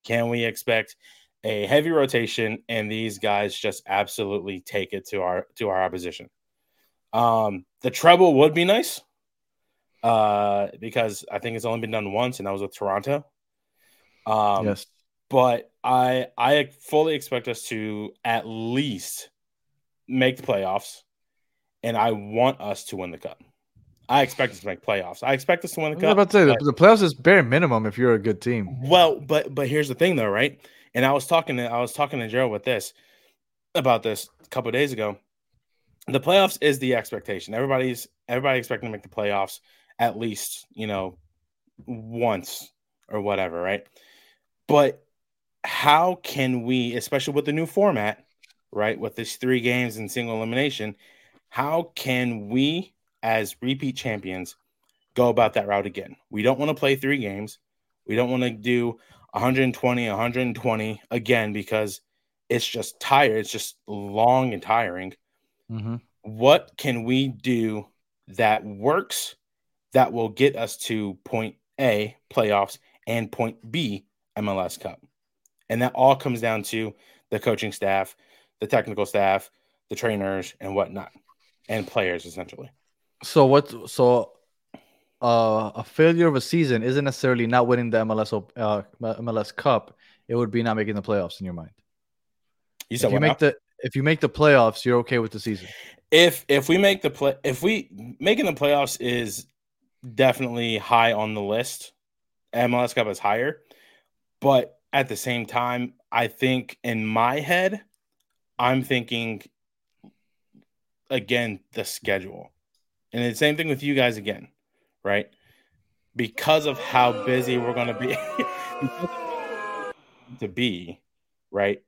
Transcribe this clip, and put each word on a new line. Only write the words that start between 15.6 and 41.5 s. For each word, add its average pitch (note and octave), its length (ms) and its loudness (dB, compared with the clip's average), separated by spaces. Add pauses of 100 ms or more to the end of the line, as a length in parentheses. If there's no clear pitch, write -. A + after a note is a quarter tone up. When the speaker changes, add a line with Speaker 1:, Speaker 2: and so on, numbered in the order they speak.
Speaker 1:
I, B2+ 440 2 (100)
I C#3+ 320 2 (100)
fully D#3 340 0
expect B2+ 340 -6
us A2+ 200 -8
to G#2+ 440 -6 (120)
at A#2 220 -2
least A2+ 840 -6 (800)
make C3 280 2
the - 60 -18
playoffs, G2 600 -4 (800)
and A#2 140 -4
I A2+ 160 2
want A2 480 0
us G2+ 260 -8
to - 100 -10
win F2+ 140 -8
the E2 80 -14
cup. - 240 -16 (680)
I C#3 140 4
expect B2+ 300 -2
us F#2 80 -20
to G2 60 -12
make G#2 180 -10
playoffs. F#2+ 380 -4
I C3 100 0
expect F3 320 0
us E3 80 -10
to E3 80 -6
win D#3 120 -2
the D#3 40 -6
Speaker 2:
I - 20 -10
was F#3 40 -2
Speaker 1:
cup, E3 100 4
Speaker 2:
about G3 180 4
to G#3 80 4
say, F3+ 60 8
the, C3 140 6
Speaker 1:
but C#3 60 -4
Speaker 2:
the C#3+ 100 2
playoffs G#3 280 8
is D#3 120 2
bare F3 280 6
minimum B2 440 2
if G2+ 100 -4
you're A#2+ 180 4
a A2 40 2
good G#2 220 -2
team. B2 480 -4
Speaker 1:
Well, E3 320 6
but, C#3+ 340 -2
but C3+ 140 -2
here's D3 200 0
the B2+ 60 -6
thing, E3+ 220 2
though, A2 120 0
right? A#2+ 320 0 (340)
And B2 120 2
I C3+ 60 4
was C#3 140 0
talking D#3+ 300 0
to, B2 80 -4
I A#2 160 -4
was A#2+ 120 -4
talking C#3+ 260 -2
to A2+ 100 -6
Gerald A#2+ 240 0
with G#2 120 -6
this, A#2 280 -2 (840)
about C3 280 2
this G#2+ 260 -4 (160)
a - 40 -20
couple A#2 200 -4
of A2+ 60 -4
days C#3 180 2
ago. G#2+ 240 -4 (920)
The C3+ 120 0
playoffs F#3+ 400 2
is C#3 180 2
the B2+ 180 0
expectation. G#2 580 -8
Everybody's, C3 520 -2 (220)
everybody C3 300 0
expecting A#2 300 -6
to A2 40 -8
make G#2 100 -12
the - 60 -20
playoffs G2+ 520 -4 (380)
at A#2 200 -2
least, - 560 -8
you G#2+ 120 -8
know, F#2+ 300 -6 (720)